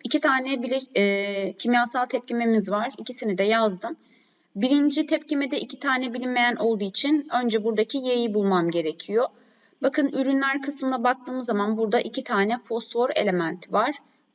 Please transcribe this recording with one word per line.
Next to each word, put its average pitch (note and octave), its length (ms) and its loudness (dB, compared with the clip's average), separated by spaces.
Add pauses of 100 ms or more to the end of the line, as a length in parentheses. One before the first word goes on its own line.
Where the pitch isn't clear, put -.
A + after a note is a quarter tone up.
İki D4 160 0
tane C4 420 0
bile-, C4 380 -2
e, G3+ 520 0
kimyasal A#3+ 540 0
tepkimemiz A#3 640 0
var. A3 280 -2
İkisini A3 400 -4
de G3 40 2
yazdım. A3 540 0 (600)
Birinci C#4+ 500 2
tepkimede D4 540 -2
iki - 180 -10
tane B3+ 360 -2
bilinmeyen A#3+ 420 0
olduğu G#3+ 280 0
için C#4+ 440 0 (140)
önce A3 220 0
buradaki A3 340 0
Y'yi A#3+ 360 0
bulmam F#3+ 360 2
gerekiyor. E3+ 560 0 (560)
Bakın C#4 260 2
ürünler C4+ 540 0
kısmına C4 420 -2
baktığımız B3+ 420 -2
zaman G#3+ 300 0
burada A3 240 0
iki B3+ 240 -6
tane G#3+ 340 0
fosfor A#3 560 -2
elementi F3+ 580 -2
var. G#3+ 220 2 (400)